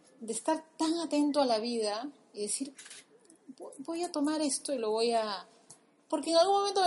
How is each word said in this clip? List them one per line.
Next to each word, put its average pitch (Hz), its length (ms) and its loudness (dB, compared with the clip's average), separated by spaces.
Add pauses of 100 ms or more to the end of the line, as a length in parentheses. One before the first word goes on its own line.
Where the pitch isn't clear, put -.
(200)
de 226 120 -8
estar 320 300 -2 (160)
tan 320 220 2
atento 294 420 2
a 269 40 4
la 233 120 2
vida 226 500 -2 (240)
y 208 100 -8
decir, 208 300 -4 (840)
"Vo-, - 200 -16
voy 330 260 -6
a 349 80 -6
tomar 302 280 0
esto 294 320 -2
y 262 60 0
lo 220 120 -2
voy 226 220 2
a... 214 340 -2 (640)
Porque 311 220 -2
en 330 60 4
algún 381 240 8
momento 392 260 2